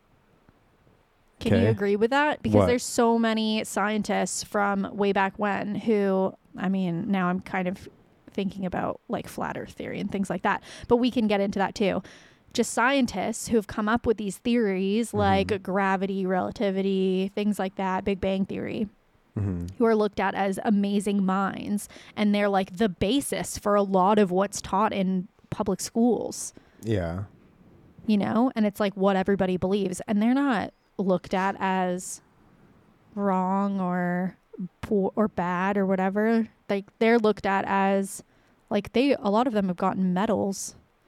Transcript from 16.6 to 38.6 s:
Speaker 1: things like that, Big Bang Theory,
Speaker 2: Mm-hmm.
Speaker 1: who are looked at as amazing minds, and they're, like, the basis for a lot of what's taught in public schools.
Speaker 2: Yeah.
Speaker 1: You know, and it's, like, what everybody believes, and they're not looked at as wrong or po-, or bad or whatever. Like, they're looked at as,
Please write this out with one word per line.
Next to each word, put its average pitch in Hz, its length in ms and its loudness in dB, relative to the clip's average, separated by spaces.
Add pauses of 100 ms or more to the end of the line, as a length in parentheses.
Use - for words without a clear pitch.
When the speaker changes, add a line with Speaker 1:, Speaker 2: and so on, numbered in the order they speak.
Speaker 1:
things 208 240 0
like 190 160 -4
that, 190 300 -4
Big 202 160 -2
Bang 190 260 0
Theory, 196 420 -6 (500)
Speaker 2:
Mm-hmm. 92 280 -2 (120)
Speaker 1:
who 233 60 4
are 226 120 4
looked 208 240 0
at 196 140 0
as 196 300 -2
amazing 202 640 0
minds, 196 600 -2 (280)
and 208 180 2
they're, 208 140 2
like, 190 300 0
the 220 100 2
basis 190 720 -2
for 208 160 0
a 202 80 4
lot 196 360 4
of 202 120 4
what's 190 320 0
taught 202 320 0
in 185 320 0 (240)
public 202 300 -2
schools. - 760 0 (280)
Speaker 2:
Yeah. 98 420 -2 (800)
Speaker 1:
You 214 120 4
know, 233 360 0
and 214 100 0
it's, 208 160 -2
like, 202 160 0
what 196 200 2
everybody 190 420 0
believes, 190 480 -2
and 208 160 0
they're 240 120 2
not 269 380 0 (260)
looked 180 360 0
at 196 240 0
as 185 640 -2 (920)
wrong 196 640 0
or 180 560 -2 (460)
po-, 196 340 0
or 214 120 2
bad 180 500 -2
or 190 80 2
whatever. 208 640 2 (200)
Like, 202 160 -2 (140)
they're 226 200 6
looked 214 280 2
at 196 200 2
as, 196 560 0 (460)